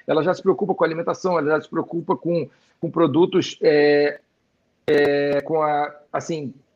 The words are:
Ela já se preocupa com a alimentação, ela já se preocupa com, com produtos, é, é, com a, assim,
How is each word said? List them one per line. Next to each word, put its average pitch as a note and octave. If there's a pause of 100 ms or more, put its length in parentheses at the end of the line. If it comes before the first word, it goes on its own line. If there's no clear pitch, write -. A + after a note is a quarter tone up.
Ela D3+
já F3+
se F3+
preocupa F#3+
com F3
a E3
alimentação, E3+
ela C#3+
já D#3
se -
preocupa E3+
com, E3 (320)
com D#3+
produtos, E3
é, D3 (680)
é, C#3+
com D#3
a, D3 (160)
assim, D3 (220)